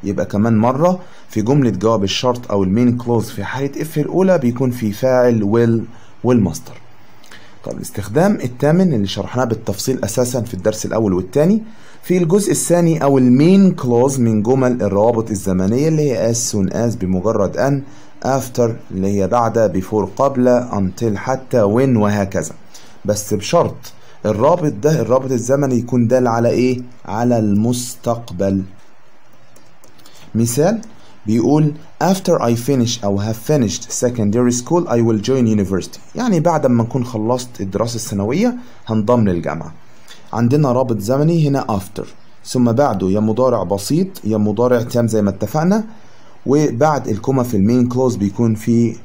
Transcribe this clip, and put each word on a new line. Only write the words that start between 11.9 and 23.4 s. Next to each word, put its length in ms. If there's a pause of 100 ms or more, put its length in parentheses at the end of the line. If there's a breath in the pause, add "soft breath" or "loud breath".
في 140
الجزء 340
الثاني 520
أو 140
المين 540
كلوز 480
من 240
جمل 380
الروابط 480
الزمنية 580
اللي 240
هي 220
as 40
soon 360
as، 240
بمجرد 600
أن، 260 (420 loud breath)
after 460 (200)
اللي 160
هي 200
بعد، 540
before 240 (120)
قبل، 540
until 440
حتى، 460
when 360
وهكذا، 560 (520 loud breath)
بس 280
بشرط 420 (500 soft breath)